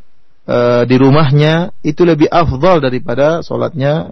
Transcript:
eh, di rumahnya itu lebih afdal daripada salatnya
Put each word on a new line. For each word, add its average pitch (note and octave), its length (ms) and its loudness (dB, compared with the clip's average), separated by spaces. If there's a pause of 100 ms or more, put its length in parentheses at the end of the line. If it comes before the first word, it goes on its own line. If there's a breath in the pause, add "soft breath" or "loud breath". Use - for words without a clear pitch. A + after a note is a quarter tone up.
(500)
eh, A#2+ 380 2
di B2+ 100 4
rumahnya D3 720 2 (160)
itu D3+ 160 -2
lebih D#3+ 240 2
afdal D#3 560 0
daripada C3 560 -2
salatnya D3 720 -4